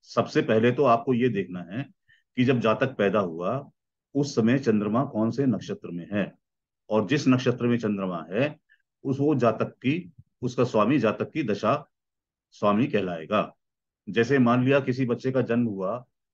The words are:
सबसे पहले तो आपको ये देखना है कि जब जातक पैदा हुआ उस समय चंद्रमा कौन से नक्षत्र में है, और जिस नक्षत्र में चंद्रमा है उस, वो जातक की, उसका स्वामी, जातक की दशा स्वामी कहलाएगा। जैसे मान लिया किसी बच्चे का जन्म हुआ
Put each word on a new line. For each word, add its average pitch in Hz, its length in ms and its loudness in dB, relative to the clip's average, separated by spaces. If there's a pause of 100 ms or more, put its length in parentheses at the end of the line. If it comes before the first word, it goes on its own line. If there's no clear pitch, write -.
सबसे - 400 -2
पहले 117 300 4
तो 143 120 2
आपको 123 300 2
ये 123 140 2
देखना 92 320 -4
है 95 320 -10 (440)
कि 127 80 2
जब 123 160 2
जातक 110 360 0
पैदा 98 240 2
हुआ 87 500 -4 (440)
उस 143 200 -2
समय 120 240 4
चंद्रमा 107 460 0
कौन 110 260 -2
से 139 160 -2
नक्षत्र 98 440 -4
में 85 220 -12
है, 101 200 -4 (580)
और 107 160 0
जिस 143 220 0
नक्षत्र 123 380 2
में 120 120 2
चंद्रमा 95 520 -4
है 139 280 -2 (460)
उस, 135 160 -2
वो 147 140 2
जातक 113 340 2
की, 160 440 -4 (300)
उसका 123 220 -2
स्वामी, 113 340 2
जातक 107 320 0
की 156 120 -6
दशा 110 460 -2 (600)
स्वामी 104 360 0
कहलाएगा। 90 680 -2 (520)
जैसे 117 300 2
मान 123 260 4
लिया 139 160 4
किसी 131 260 -2
बच्चे 120 260 -4
का 127 100 0
जन्म 117 240 0
हुआ 101 380 -6 (300)